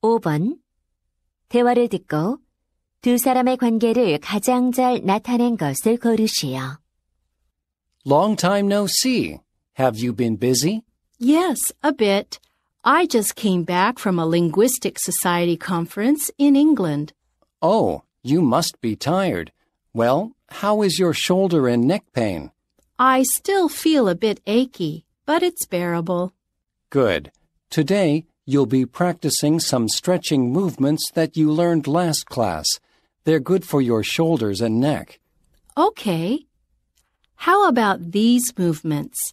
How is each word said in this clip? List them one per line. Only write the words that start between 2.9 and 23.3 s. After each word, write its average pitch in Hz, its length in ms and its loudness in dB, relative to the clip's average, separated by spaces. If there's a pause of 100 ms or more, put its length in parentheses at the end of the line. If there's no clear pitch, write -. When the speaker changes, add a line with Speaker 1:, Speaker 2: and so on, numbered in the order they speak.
Speaker 1:
두 247 160 2
사람의 254 380 2
관계를 226 640 0
가장 247 500 0
잘 247 340 0
나타낸 233 520 0
것을 190 420 0
고르시오. 214 600 0 (1500)
Speaker 2:
Long 175 300 2
time 202 360 0
no 202 140 0
see. 180 520 -2 (360)
Have 127 260 0
you 123 120 -2
been 113 240 -2
busy? 131 460 0 (360)
Speaker 3:
Yes, 302 540 0 (100)
a 294 100 0
bit. 208 460 -2 (460)
I 311 220 4
just 226 280 0
came 185 300 0
back 185 340 0
from 185 200 -2
a 165 80 0
Linguistic 175 720 0
Society 175 580 -2
conference 202 800 -2
in 285 160 4
England. 185 580 2 (480)
Speaker 2:
Oh, 156 420 0 (200)
you 143 180 2
must 135 400 0
be 113 140 -4
tired. 151 580 -4 (400)
Well, 135 400 0 (160)
how 214 340 -2
is 170 160 -2
your 175 140 2
shoulder 175 540 0
and 120 200 2
neck 185 260 -2
pain? 92 380 -4 (480)
Speaker 3:
I 262 260 4
still 370 440 0